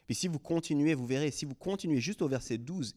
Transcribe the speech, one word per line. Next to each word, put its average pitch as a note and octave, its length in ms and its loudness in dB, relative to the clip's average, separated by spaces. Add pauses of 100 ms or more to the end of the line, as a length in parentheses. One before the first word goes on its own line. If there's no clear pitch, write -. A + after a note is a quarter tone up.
Puis A2+ 80 -2
si F#3 140 0
vous D#3+ 100 -2
continuez, D#3+ 540 2
vous B2+ 140 0
verrez, C3+ 240 2
si - 160 -6
vous C3+ 80 -8
continuez F3 460 0
juste D#3+ 200 -2
au E3 80 2
verset B2 300 0
douze C3+ 380 -6